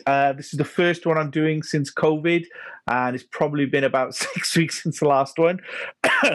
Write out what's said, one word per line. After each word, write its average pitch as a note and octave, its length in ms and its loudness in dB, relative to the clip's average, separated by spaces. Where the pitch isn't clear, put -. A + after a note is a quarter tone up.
Uh, C#3 280 4
this C#3+ 180 -12
is D3 60 -8
the C#3+ 80 0
first F3 400 0
one D#3+ 120 2
I'm D3+ 140 -2
doing D#3 320 0
since D3 300 -2
covid, D#3+ 500 2
and B2 280 0
it's B2 160 -8
probably D3 340 0
been C#3 200 0
about C3 300 0
<laughs> - 0 -
six - 420 -4
weeks D#3+ 260 0
since D#3+ 160 -4
the D3+ 80 2
last C#3 320 2
one. F3 220 2
<coughs> - 80 2